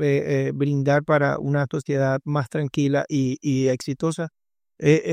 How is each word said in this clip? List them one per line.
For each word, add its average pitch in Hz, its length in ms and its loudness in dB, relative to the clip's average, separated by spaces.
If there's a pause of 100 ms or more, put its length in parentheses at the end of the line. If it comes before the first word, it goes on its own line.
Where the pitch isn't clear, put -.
eh, 139 480 0
eh, 139 60 -4
brindar 143 500 2
para 143 340 2
una 143 320 -2
sociedad 135 540 -2
más 147 240 -2
tranquila 143 600 0
y, 135 340 0
y 131 260 0
exitosa, 156 600 -4 (500)
eh, 151 240 4 (100)